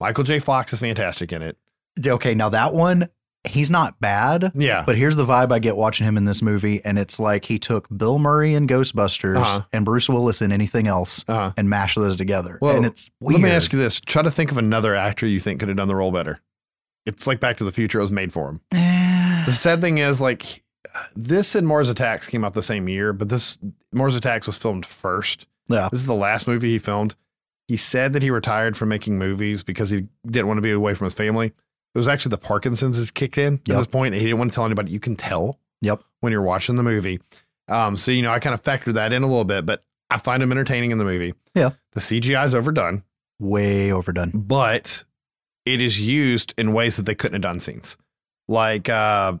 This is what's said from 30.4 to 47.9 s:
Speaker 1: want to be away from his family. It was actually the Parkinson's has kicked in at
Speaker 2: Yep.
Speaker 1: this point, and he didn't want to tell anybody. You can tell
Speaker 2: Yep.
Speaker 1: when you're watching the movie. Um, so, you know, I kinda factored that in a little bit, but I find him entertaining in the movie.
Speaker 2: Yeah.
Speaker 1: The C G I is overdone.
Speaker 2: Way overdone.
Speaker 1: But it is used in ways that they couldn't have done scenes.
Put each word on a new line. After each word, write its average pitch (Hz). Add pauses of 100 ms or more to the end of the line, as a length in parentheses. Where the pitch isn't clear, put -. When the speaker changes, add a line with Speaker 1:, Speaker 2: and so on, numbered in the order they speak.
Speaker 1:
want 107
to 104
be 110
away 104
from 95
his 90
family. 110
It -
was 120
actually 139
the 107
Parkinson's 120
has 117
kicked -
in 143
at -
Speaker 2:
Yep. 98
Speaker 1:
this 120
point, 131
and 101
he 110
didn't 113
want 120
to -
tell 117
anybody. 104
You 104
can 113
tell 98 (240)
Speaker 2:
Yep. 104 (180)
Speaker 1:
when 117
you're 104
watching 92
the 123
movie. 98 (480)
Um, 110
so, -
you 127
know, 117
I 117
kinda 120
factored 131
that 110
in 127
a 135
little 123
bit, 95
but 101 (280)
I 117
find 127
him 127
entertaining 127
in 113
the 107
movie. 90 (200)
Speaker 2:
Yeah. 135 (220)
Speaker 1:
The -
C 113
G 127
I 135
is 131
overdone. 113 (360)
Speaker 2:
Way 101
overdone. 90
Speaker 1:
But 113 (600)
it 127
is 110
used 123
in 110
ways 113
that 98
they 107
couldn't -
have 101 (100)
done 87
scenes. - (520)